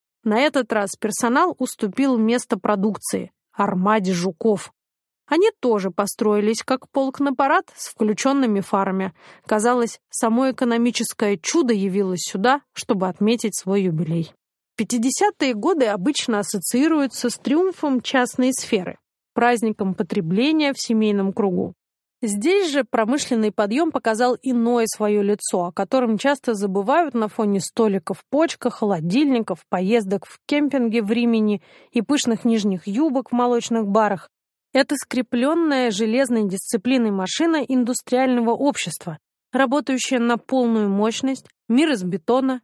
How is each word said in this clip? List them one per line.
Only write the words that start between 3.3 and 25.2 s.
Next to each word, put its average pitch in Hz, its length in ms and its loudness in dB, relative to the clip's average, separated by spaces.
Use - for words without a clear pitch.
армаде 196 580 0
жуков. 185 640 -2
Они 370 260 2
тоже 202 280 0
построились 208 720 0
как - 260 -4
полк 269 320 -4
на 277 120 0
парад 294 440 0
с - 120 -12
включенными 226 680 0
фарами. 190 540 -2
Казалось, 233 640 0
само 247 420 0
экономическое 233 840 0
чудо 277 360 0
явилось 190 560 -2
сюда, 247 320 2
чтобы 190 340 -2
отметить 214 500 0
свой 196 260 0
юбилей. 165 500 -2
Пятидесятые 254 760 0
годы 254 340 2
обычно 208 520 0
ассоциируются 247 880 0
с - 80 -6
триумфом 302 640 0
частной 254 520 0
сферы, - 460 -4
праздником 220 640 0
потребления 240 760 0
в 269 80 -8
семейном 208 540 0
кругу. 185 400 -2
Здесь 285 500 0
же 269 120 0
промышленный 226 680 0
подъем 233 400 0
показал 233 500 0
иное 240 460 2
свое 208 360 0